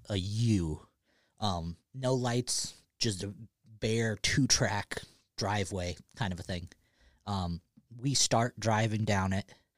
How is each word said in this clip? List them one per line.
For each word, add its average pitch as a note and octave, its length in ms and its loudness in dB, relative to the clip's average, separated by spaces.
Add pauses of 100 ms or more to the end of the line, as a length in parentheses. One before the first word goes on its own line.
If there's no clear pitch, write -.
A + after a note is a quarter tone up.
a G2+ 80 0
U. G2 720 2 (540)
Um, F2 360 -2 (180)
no C3 200 0
lights, B2 600 -2 (240)
just G2+ 260 -2
a G2+ 100 -8 (460)
bare A2+ 360 0
two-track - 840 2 (340)
driveway G2 600 -2 (200)
kind F#2+ 160 -2
of F2 80 -6
a - 40 -10
thing. F2+ 240 -6 (580)
Um, F2+ 340 -2 (400)
we C3+ 140 0
start A#2+ 460 2
driving G#2+ 440 2
down G2 280 2
it. F#2+ 200 -4 (260)